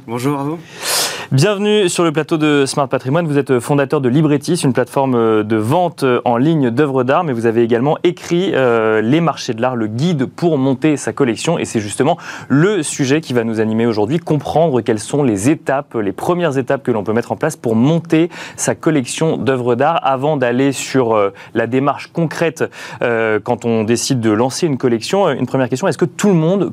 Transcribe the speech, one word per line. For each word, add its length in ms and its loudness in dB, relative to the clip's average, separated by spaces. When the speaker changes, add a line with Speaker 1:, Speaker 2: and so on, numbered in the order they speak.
Speaker 1:
Bonjour 320 -2
à 40 -6
vous. 140 -6
Speaker 2:
Bienvenue 580 2
sur 140 0
le 80 2
plateau 260 -2
de 300 2
Smart 200 0
Patrimoine. 380 0
Vous 140 0
êtes 200 2
fondateur 400 0
de 100 0
Librettis, 540 2
une 100 2
plateforme 680 2
de 120 -2
vente 500 0
en 140 2
ligne 320 2
d'œuvres 340 0
d'art, 200 2
mais 100 -2
vous 140 -2
avez 160 2
également 400 2
écrit, 500 -2
euh, 480 2
Les 200 2
marchés 340 -2
de 60 -6
l'art, 140 0
le 120 -2
guide 380 0
pour 340 0
monter 380 2
sa 160 -6
collection. 440 0
Et 80 -4
c'est 140 -2
justement 400 0
le 360 2
sujet 380 0
qui 120 -8
va 100 2
nous 160 -2
animer 280 0
aujourd'hui, 320 0
comprendre 640 0
quelles 180 0
sont 240 -2
les 260 2
étapes, 460 -2
les 160 -2
premières 480 -2
étapes 240 -2
que 80 -2
l'on 120 -2
peut 100 -2
mettre 180 -2
en 60 -6
place 180 -2
pour 200 -2
monter 540 2
sa 200 -2
collection 600 0
d'œuvres 360 0
d'art 300 0
avant 340 0
d'aller 360 2
sur, 420 0
euh, 160 2
la 100 0
démarche 480 -2
concrète, 500 -2
euh, 420 0
quand 220 -2
on 180 0
décide 360 0
de 100 0
lancer 380 0
une 100 -2
collection. 540 0
Une 160 -2
première 220 0
question, 180 -2
est-ce 100 -2
que 80 0
tout 220 -2
le 80 4
monde 380 0